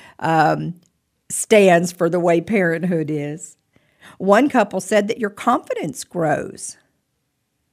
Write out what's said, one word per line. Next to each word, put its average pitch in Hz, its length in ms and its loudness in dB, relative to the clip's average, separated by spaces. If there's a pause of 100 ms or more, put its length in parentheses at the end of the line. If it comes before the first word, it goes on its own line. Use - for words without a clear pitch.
(180)
um, 160 560 0 (540)
stands 180 640 4
for - 180 -2
the 175 100 -2
way 170 200 2
parenthood 165 720 -2
is. 147 460 -8 (640)
One 202 300 4
couple 202 320 0
said 202 280 0
that - 100 -6
your 208 120 -4
confidence 330 720 -6
grows - 760 -6 (960)